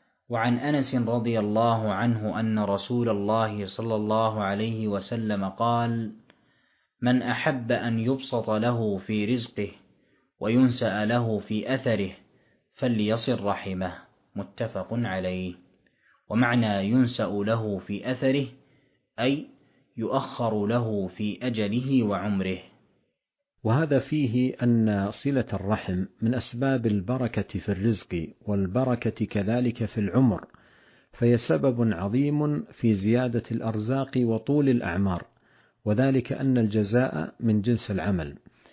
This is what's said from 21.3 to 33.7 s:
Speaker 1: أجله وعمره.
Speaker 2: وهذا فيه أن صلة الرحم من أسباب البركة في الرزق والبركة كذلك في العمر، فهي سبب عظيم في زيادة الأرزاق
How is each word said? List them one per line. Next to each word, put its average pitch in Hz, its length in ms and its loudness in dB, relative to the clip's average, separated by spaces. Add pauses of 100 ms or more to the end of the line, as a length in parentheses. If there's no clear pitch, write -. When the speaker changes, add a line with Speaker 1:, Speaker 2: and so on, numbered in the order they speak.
Speaker 1:
أجله 123 600 0
وعمره. 95 560 0 (1080)
Speaker 2:
وهذا 139 340 4
فيه 127 640 0
أن 107 480 4
صلة 135 420 -2
الرحم 95 520 -2 (180)
من 117 120 2
أسباب 127 520 -2
البركة 107 720 -2
في - 100 -6
الرزق 95 600 0 (180)
والبركة 107 800 0
كذلك 113 580 0
في 107 140 -6
العمر، 110 460 2 (680)
فهي 120 240 4
سبب 123 560 2
عظيم 143 800 0
في 113 220 2
زيادة 117 560 0
الأرزاق 113 640 -2